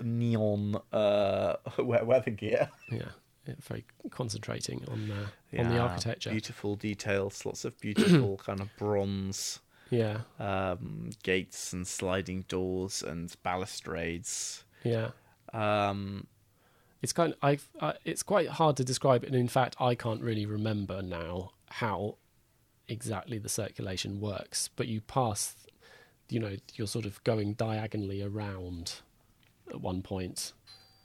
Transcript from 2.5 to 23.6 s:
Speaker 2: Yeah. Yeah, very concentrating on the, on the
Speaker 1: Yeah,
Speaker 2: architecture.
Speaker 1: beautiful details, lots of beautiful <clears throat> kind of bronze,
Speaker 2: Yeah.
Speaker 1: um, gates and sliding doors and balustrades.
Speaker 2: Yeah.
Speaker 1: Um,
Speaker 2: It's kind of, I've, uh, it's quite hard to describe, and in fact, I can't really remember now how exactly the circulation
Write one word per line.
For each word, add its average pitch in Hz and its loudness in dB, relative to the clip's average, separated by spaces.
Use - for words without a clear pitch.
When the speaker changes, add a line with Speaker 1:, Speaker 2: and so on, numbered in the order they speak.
Speaker 2:
Yeah. - -4
Yeah, 127 -8
very 110 -8
concentrating 113 -6
on 110 -4
the, 101 -6
on 117 2
the 117 4
Speaker 1:
Yeah, 120 4
Speaker 2:
architecture. 113 -2
Speaker 1:
beautiful 110 -2
details, 101 -2
lots 101 -6
of - -8
beautiful 127 6
<clears throat> - -12
kind 101 -4
of 101 -8
bronze, 98 0
Speaker 2:
Yeah. 110 2
Speaker 1:
um, 101 -2
gates - -2
and 90 -4
sliding 92 -2
doors 92 -2
and 85 -6
balustrades. 87 -4
Speaker 2:
Yeah. 117 0
Speaker 1:
Um, 101 2
Speaker 2:
It's - -2
kind 165 2
of, - -20
I've, 143 2
uh, 151 0
it's - -2
quite 185 4
hard 147 4
to 131 4
describe, 127 4
and 135 -2
in 123 4
fact, 127 2
I 123 4
can't 117 -2
really 107 0
remember 104 -2
now 87 -6
how 104 -2
exactly 113 -6
the 107 -6
circulation 101 -4